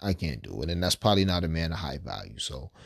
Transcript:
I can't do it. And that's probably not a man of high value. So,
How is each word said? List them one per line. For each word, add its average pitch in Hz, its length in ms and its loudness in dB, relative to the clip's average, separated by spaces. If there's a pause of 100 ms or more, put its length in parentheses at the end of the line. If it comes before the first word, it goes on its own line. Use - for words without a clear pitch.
I 98 120 0
can't 73 280 -4
do 50 220 -8
it. 80 60 -2
And 87 120 -2
that's 90 140 2
probably 98 300 6
not 87 180 2
a 85 60 0
man 80 220 0
of 78 80 -4
high 71 200 -8
value. - 400 -10
So, - 320 -8 (140)